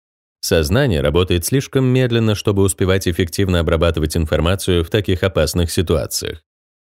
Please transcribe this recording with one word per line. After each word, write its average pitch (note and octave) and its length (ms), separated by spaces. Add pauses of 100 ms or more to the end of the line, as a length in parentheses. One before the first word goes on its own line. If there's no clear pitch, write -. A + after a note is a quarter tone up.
(440)
Сознание F2+ 560
работает E2+ 460
слишком C3 400
медленно, A#2 500
чтобы G2 280
успевать F#2+ 440
эффективно F#2 540
обрабатывать D#2+ 560
информацию E2 640
в - 60
таких G2 340
опасных E2+ 480
ситуациях. - 720 (460)